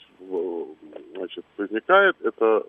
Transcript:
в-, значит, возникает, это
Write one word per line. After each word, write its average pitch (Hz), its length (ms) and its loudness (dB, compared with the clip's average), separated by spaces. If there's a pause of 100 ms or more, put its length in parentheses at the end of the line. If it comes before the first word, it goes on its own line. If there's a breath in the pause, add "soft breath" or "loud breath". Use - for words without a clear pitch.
(200)
в-, 87 460 -6 (500)
значит, 90 280 -12 (120)
возникает, 175 640 2
это 110 480 2